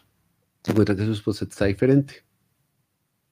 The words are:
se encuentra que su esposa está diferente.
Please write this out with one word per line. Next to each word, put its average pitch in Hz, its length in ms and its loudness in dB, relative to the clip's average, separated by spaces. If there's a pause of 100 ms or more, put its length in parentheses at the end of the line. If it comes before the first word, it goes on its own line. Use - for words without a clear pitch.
(640)
se - 80 -4
encuentra 104 240 2
que 101 100 -2
su 110 80 -2
esposa 107 320 -6
está - 200 -4
diferente. 131 580 0 (1080)